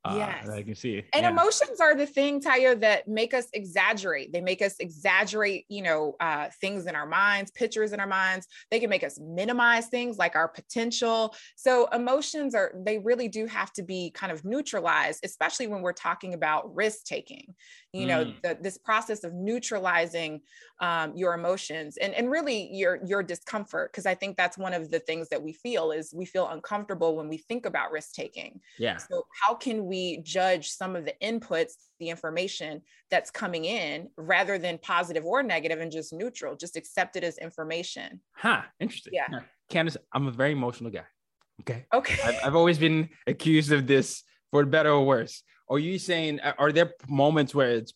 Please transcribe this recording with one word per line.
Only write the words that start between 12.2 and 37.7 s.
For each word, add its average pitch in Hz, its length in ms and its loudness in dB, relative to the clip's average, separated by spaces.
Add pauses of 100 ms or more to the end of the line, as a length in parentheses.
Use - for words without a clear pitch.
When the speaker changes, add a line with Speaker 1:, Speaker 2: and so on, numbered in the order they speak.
Speaker 2:
are, 196 200 2 (100)
they 214 140 0
really 233 300 0
do 220 180 -4
have 208 280 -4
to 202 80 -6
be 180 280 -6
kind 190 200 -6
of 156 140 -8
neutralized, 170 800 0
especially 190 440 -2
when 202 120 -4
we're 175 140 -2
talking 180 400 -4
about 156 400 -2
risk 214 320 -2
taking, - 480 -12 (400)
you 190 120 -4
know, 160 180 2
Speaker 1:
Mm. - 180 -10
Speaker 2:
the, 165 180 -4
this 185 160 -8
process 220 480 -2
of 170 80 -8
neutralizing, 175 1080 -2 (400)
um, 165 360 0
your 180 180 0
emotions 170 600 -4
and, - 180 -2
and 240 160 0
really 269 420 -2
your, 185 340 0
your 202 160 0
discomfort. 175 680 -6
'Cause 196 120 -12
I 190 100 2
think 196 220 -6
that's 180 220 0
one 185 160 -4
of 160 160 -4
the 165 80 0
things 160 300 -4
that 147 140 -4
we 156 100 -10
feel 165 400 -2
is 156 220 -6
we 175 120 -8
feel 180 220 -2
uncomfortable 165 680 -2
when 156 120 -6
we 160 100 -6
think 233 280 -8
about 156 260 -2
risk 151 220 -8
taking. - 460 -12 (180)
Speaker 1:
Yeah. 110 180 -2
Speaker 2:
So - 280 -6 (180)
how 208 120 4
can 220 320 -4
we 180 360 -4
judge 180 480 0
some 185 260 -6
of 165 80 -8
the 143 180 -6
inputs, 196 520 -2 (260)
the 165 80 -6
information 165 720 -6 (280)
that's - 200 0
coming 175 340 -6
in 170 520 -4
rather 180 420 2
than 170 200 -4
positive 170 460 -2
or 240 180 2
negative 160 380 -2
and 165 120 -8
just 160 200 -8
neutral, 165 440 -8
just 170 200 -12
accept - 400 -4
it 180 80 -4
as 165 140 -6
information? 165 840 -8 (120)